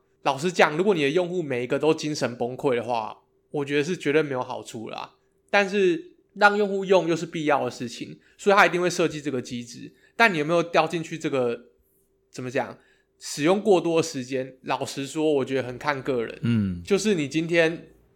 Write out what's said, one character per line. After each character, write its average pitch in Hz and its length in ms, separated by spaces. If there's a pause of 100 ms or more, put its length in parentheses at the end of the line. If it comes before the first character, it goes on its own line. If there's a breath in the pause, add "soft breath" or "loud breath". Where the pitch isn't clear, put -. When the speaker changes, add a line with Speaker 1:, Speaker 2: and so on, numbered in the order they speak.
(200)
Speaker 1:
老 139 160
实 165 140
讲， 170 260
如 175 60
果 208 100
你 160 80
的 139 80
用 175 180
户 180 140
每 131 220
一 127 40
个 135 120
都 151 140
精 151 200
神 123 240
崩 123 180
溃 127 200
的 117 80
话， 110 340 (320)
我 143 160
觉 143 120
得 147 60
是 170 140
绝 143 160
对 156 80
没 143 120
有 127 100
好 117 200
处 110 260
啦。 - 260 (340)
但 202 180
是 185 440 (240)
让 202 200
用 208 140
户 196 160
用 180 220
又 165 80
是 165 100
必 156 200
要 139 200
的 123 60
事 120 180
情， - 300 (180 soft breath)
所 202 160
以 - 20
他 202 100
一 175 40
定 170 100
会 175 100
设 170 180
计 151 120
这 143 120
个 123 100
机 120 240
制。 117 260 (240 soft breath)
但 226 160
你 170 60
有 143 80
没 160 80
有 170 80
掉 165 240
进 165 160
去 160 160
这 160 100
个， 123 320 (720)
怎 - 140
么 127 80
讲， 120 260 (400 soft breath)
使 - 260
用 185 160
过 196 220
多 165 180
的 - 80
时 131 160
间？ 131 380
老 135 240
实 139 220
说， 156 260
我 135 100
觉 131 160
得 120 80
很 127 120
看 143 240
个 123 200
人。 - 200
Speaker 2:
嗯。 98 400
Speaker 1:
就 190 160
是 202 160
你 147 120
今 160 200
天 170 400 (280)